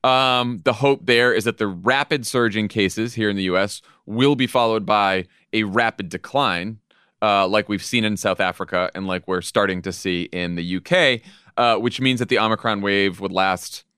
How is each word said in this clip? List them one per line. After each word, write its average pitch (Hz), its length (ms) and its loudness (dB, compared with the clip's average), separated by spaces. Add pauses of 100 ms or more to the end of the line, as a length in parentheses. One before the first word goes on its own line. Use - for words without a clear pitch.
Um, 123 600 2
the 131 80 2
hope 135 320 2
there 120 300 4
is 104 100 0
that 113 140 -2
the 107 80 0
rapid 120 600 -2
surge 117 300 0
in 104 120 -2
cases 110 440 0
here 110 160 -2
in 98 80 -2
the 98 60 -2
U 92 160 0
S 101 240 -2 (240)
will 127 280 2
be 127 120 0
followed 113 400 0
by 95 400 2 (260)
a 110 120 0
rapid 107 440 -2
decline, 104 680 -4 (440)
uh, 101 260 4
like 104 200 0
we've 104 140 -2
seen 120 220 0
in 107 120 0
South 95 220 0
Africa 90 560 -2
and 98 120 -8
like 92 200 -4
we're 92 140 -2
starting 95 420 0
to 95 80 -6
see 87 340 -4
in 87 300 -6
the 85 80 -6
U 90 180 -4
K, 143 420 0 (340)
uh, 117 200 4
which 120 240 -2
means 127 200 0
that 117 80 -2
the 110 100 2
Omicron 110 440 0
wave 98 380 0
would 98 120 -6
last 92 520 -2 (140)